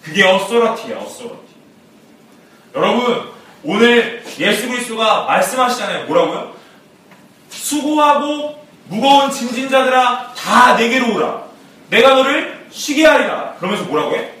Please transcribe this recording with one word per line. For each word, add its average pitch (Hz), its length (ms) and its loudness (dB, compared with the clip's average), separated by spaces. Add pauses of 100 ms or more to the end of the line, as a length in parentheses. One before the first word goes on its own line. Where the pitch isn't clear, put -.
그게 165 220 -2
어소러티예요, 190 760 0
어소러티. - 480 -16 (1300)
여러분, 220 560 -2 (320)
오늘 233 600 2 (160)
예수 208 280 -2
그리스도가 226 580 -2
말씀하시잖아요. 202 800 -2
뭐라고요? - 480 -2 (960)
"수고하고 294 1160 -2 (240)
무거운 269 420 4
짐진 240 380 -6
자들아, 262 680 2
다 220 400 4
내게로 233 400 0
오라. - 300 -4 (440)
내가 262 260 4
너를 277 560 -2
쉬게 294 340 -2
하리라." - 520 2
그러면서 190 280 -6
뭐라고 - 300 -2
해? - 240 -8